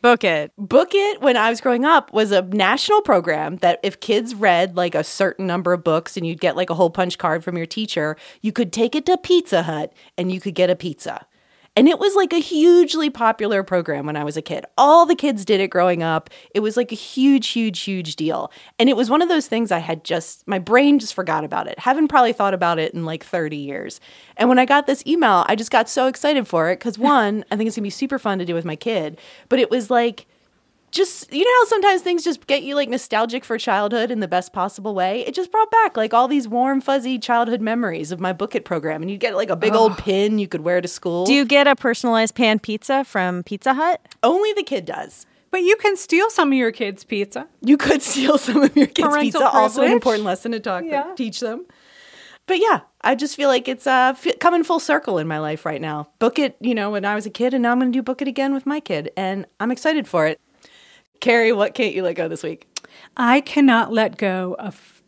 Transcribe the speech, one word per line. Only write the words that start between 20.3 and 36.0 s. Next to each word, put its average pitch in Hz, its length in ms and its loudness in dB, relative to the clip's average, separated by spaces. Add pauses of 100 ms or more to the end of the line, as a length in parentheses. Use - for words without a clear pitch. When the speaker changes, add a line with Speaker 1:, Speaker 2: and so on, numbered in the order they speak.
Speaker 2:
my 196 100 -2
brain 247 400 4
just 220 160 -6
forgot 160 300 -4
about - 240 -6
it. - 100 -12
Haven't 277 300 2
probably 254 240 4
thought 202 220 0
about 170 260 0
it 156 120 -4
in, 165 120 -8
like, 160 200 -8
thirty 156 320 -6
years. - 440 -12 (360)
And 233 120 2
when 254 100 6
I 254 60 6
got 285 240 2
this - 180 -2
email, 240 400 2
I 208 80 2
just 220 160 -6
got 226 180 2
so 262 200 0
excited 269 400 -2
for 165 220 0
it 180 100 -4
'cause, 208 180 -8
one, 220 540 2
I 214 40 -4
think 220 120 -2
it's 214 80 -6
gonna 214 80 -6
be 202 60 -6
super 269 280 -6
fun 196 220 -4
to 175 40 -4
do 175 80 -6
with 170 120 -4
my 156 120 -6
kid. 160 420 -4 (300)
But 254 120 2
it 240 100 2
was, 233 200 -2
like, 240 360 0 (680)
just, - 400 -4
you 294 120 0
know 494 160 4
how 466 60 4
sometimes 392 360 2
things 349 220 -2
just 330 240 -4
get 277 160 0
you, 277 100 -6
like, 285 140 0
nostalgic 233 560 -2
for 226 120 -6
childhood 220 540 -2
in 233 80 -4
the 202 80 -4
best 180 260 -2
possible 202 400 -6
way? 190 280 -2
It - 160 -8
just 359 160 -6
brought 440 180 2
back, 453 260 2
like, 220 160 -2